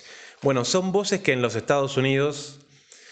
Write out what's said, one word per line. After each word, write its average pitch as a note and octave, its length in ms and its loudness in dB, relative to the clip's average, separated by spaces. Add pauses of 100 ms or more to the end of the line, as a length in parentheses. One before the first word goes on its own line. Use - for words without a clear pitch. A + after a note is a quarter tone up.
(420)
Bueno, C3 220 2
son F#3 280 0
voces G3 300 0
que D3 120 2
en B2+ 80 0
los A#2 140 0
Estados C#3 420 0
Unidos, C3+ 640 0 (500)